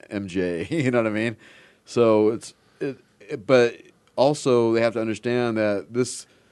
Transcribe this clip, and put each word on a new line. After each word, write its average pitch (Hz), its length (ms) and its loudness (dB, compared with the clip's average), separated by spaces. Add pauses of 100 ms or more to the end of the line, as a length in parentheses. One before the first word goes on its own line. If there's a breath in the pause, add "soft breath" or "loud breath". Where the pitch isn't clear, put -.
M 101 180 -8
J," 87 400 -4
<laughs> - 40 -10
you 147 180 -2
know 123 140 0
what 113 40 -2
I 107 40 -4
mean? 110 260 -4 (480 soft breath)
So 110 440 4
it's, 110 260 -6 (240)
it, 139 180 -6 (220)
it, 101 260 -12
but 120 300 4 (400)
also 123 580 2
they 117 80 2
have 117 120 0
to 113 80 -4
understand 120 560 -2
that 104 360 -2
this, 123 320 -4 (260 soft breath)